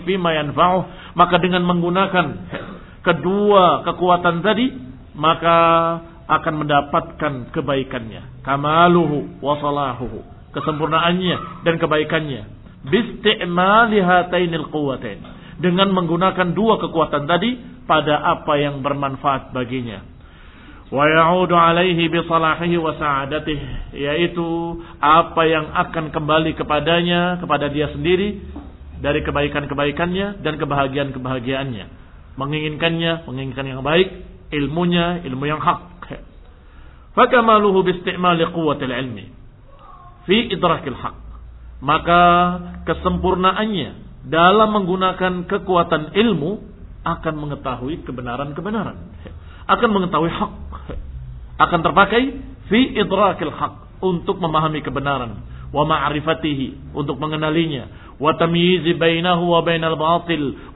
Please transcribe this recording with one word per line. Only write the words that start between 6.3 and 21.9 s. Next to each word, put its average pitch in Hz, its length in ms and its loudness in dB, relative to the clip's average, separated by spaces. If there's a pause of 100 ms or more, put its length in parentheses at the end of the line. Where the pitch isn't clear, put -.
mendapatkan 147 720 0 (180)
kebaikannya. 131 960 -6
Kamaluhu 151 960 2
wa 143 160 0
salahuhu. 131 640 -4 (320)
Kesempurnaannya 160 1120 -2
dan 165 160 2
kebaikannya. 156 580 0 (460)
Bisti'mali 208 1120 2
hatainil 175 720 2
quwwatain. 127 480 -4 (400)
Dengan 185 320 2
menggunakan 180 640 0
dua 214 240 2
kekuatan 147 480 -2
tadi 190 320 0 (240)
pada 151 400 2
apa 165 320 0
yang 143 240 -2
bermanfaat 139 720 -4
baginya. 120 480 -6 (880)
Wa 135 160 2
ya'udu 165 480 4
alaihi 170 560 4